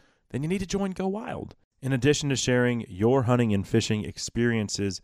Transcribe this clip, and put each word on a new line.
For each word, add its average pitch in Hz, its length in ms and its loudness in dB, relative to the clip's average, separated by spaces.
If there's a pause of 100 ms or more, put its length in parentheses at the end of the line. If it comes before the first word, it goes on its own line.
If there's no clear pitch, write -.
(300)
then 131 140 -6
you 156 40 -4
need 190 140 -2
to 196 40 -4
join 196 260 -4
Go 190 180 -4
Wild. - 460 -8 (260)
In 131 100 -4
addition 139 380 2
to 131 80 0
sharing 123 500 2
your 117 360 4
hunting 120 300 4
and 98 140 0
fishing 107 380 0
experiences, 104 1000 -2